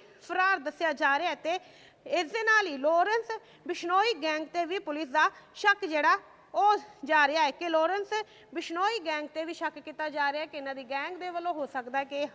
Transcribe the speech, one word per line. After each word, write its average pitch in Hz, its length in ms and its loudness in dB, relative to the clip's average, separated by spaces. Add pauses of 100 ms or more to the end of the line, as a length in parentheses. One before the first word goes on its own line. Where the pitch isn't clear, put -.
(220)
ਫਰਾਰ 370 380 2
ਦੱਸਿਆ 302 340 -2
ਜਾ 277 260 4
ਰਿਹਾ 339 100 0
ਹੈ। 294 80 -2
ਤੇ 339 220 -2 (460)
ਇਸ 320 260 0
ਦੇ 453 120 -2
ਨਾਲ 427 240 4
ਹੀ 285 100 -4
ਲਾਰੈਂਸ 359 540 2 (360)
ਬਿਸ਼ਨੋਈ 359 460 2 (100)
ਗੈਂਗ 311 240 -2
ਤੇ 339 180 -2
ਵੀ 359 160 -4
ਪੁਲਿਸ 311 280 -4
ਦਾ 311 200 4 (260)
ਸ਼ੱਕ 403 300 2
ਜਿਹੜਾ 311 320 2 (360)
ਉਹ 415 220 4 (300)
ਜਾ 302 220 4
ਰਿਹਾ 311 160 2
ਹੈ 285 80 2
ਕਿ 349 180 -6
ਲਾਰੈਂਸ 349 440 2 (400)
ਬਿਸ਼ਨੋਈ 359 520 -2
ਗੈਂਗ 302 240 -4
ਤੇ 320 160 -6
ਵੀ 330 80 -8
ਸ਼ੱਕ 311 260 -6
ਕੀਤਾ 311 300 -8
ਜਾ 285 220 0
ਰਿਹਾ 302 100 -4
ਹੈ 320 40 -6
ਕਿ 311 120 -12
ਇਹਨਾਂ 269 180 -8
ਦੀ 262 80 -10
ਗੈਂਗ 277 340 -6
ਦੇ 359 120 -8
ਵੱਲੋਂ 349 240 -4
ਹੋ 294 140 -4
ਸਕਦਾ 254 320 -4
ਹੈ 277 40 0
ਕਿ 285 180 -6
ਇਹ 294 140 -2